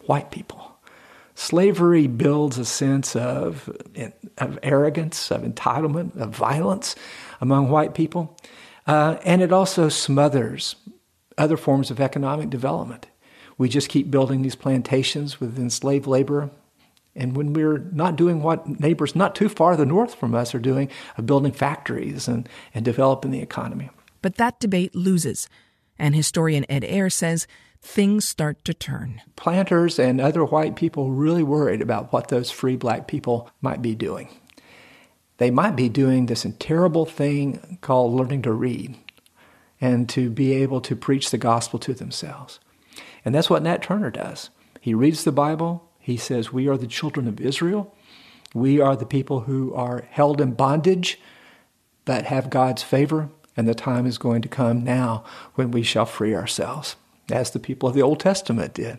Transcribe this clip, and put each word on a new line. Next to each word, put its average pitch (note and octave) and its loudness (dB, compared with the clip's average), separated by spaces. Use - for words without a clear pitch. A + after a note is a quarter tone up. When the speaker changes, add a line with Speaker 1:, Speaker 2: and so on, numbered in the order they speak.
Speaker 1:
white C#3 0
people." - -16
Slavery F3 4
builds C#3+ 2
a B2 -4
sense C3+ 0
of, C3 -4
of C3 -6
arrogance, D3 0
of A#2 -2
entitlement, C#3+ -2
of A2 -6
violence E3+ -2
among C3+ 4
white D#3 2
people. D#3+ -2
Uh, D3+ 4
and F3+ 4
it F3 4
also F#3 4
smothers C3+ 0
other D3+ 2
forms C3+ 2
of B2 -4
economic C#3 -2
development. C3 -6
We B2+ 2
just C#3 0
keep C3+ 2
building C3+ 2
these C3 -2
plantations C3+ -2
with B2 -8
enslaved C3+ -2
labor. C#3 0
And B2+ -4
when D3 -2
we're D#3 2
not E3 0
doing E3 2
what D#3 -2
neighbors D#3 2
not F3+ 2
too G#3 2
far E3+ 4
to E3 4
the D3+ 4
north G3 2
from A#2 -4
us B2 -2
are B2 -2
doing, C3+ 0
of A2+ -4
building C#3 4
factories C#3 -4
and, A#2+ -4
and A2+ -4
developing C3 2
the - -4
economy. B2+ -8
Speaker 2:
But F#3 -2
that A#3 0
debate F#3 -2
loses. F3 0
And D3 2
historian D#3 0
Ed C#3 -2
Ayer F#3+ 0
says E3 -2
things G#3 2
start - -4
to E3 -2
turn. - -10
Speaker 1:
Planters F3 2
and B2+ 4
other D3+ 4
white D#3 0
people C#3+ -2
really D#3 2
worried C#3 2
about A2 -4
what B2 0
those A#2+ 0
free B2+ -2
black A#2+ -2
people B2 -2
might C3 -4
be A#2 -2
doing. - -6
They B2 2
might E3 2
be B2+ 2
doing C3 4
this A2 -4
terrible D#3+ 2
thing C#3+ -4
called B2+ 2
learning B2+ 0
to A#2 0
read B2 -4
and B2 2
to B2 -2
be C3 0
able C3 0
to B2+ -4
preach C3+ 0
the B2 -2
gospel A#2 0
to C3 -6
themselves. C3+ -12
And - -2
that's D#3 2
what D3+ 4
Nat E3 0
Turner G#3 -2
does. - -12
He A2+ -2
reads D3 4
the E3 2
Bible. D#3+ -2
He B2 -4
says, A#2 -4
"We C3 0
are C#3 2
the A#2+ -6
children C3 -4
of A2 -6
Israel. F3 -2
We C3+ 4
are C3+ 4
the A2+ -6
people C3+ -2
who C3 -4
are B2 -6
held D3 2
in C3 0
bondage, D#3 0
but B2+ -2
have C3 -4
God's B2+ 0
favor. D3 0
And A2+ 2
the A#2 2
time B2 -2
is A#2+ -4
going A#2 0
to A#2 -6
come A#2+ 0
now B2 0
when B2+ -2
we A#2 0
shall A2 2
free G#2+ -2
ourselves," A#2 -6
as A#2+ -2
the - -6
people C3 -4
of B2 0
the C#3 6
Old C#3+ 4
Testament A#2+ 0
did. A#2 -8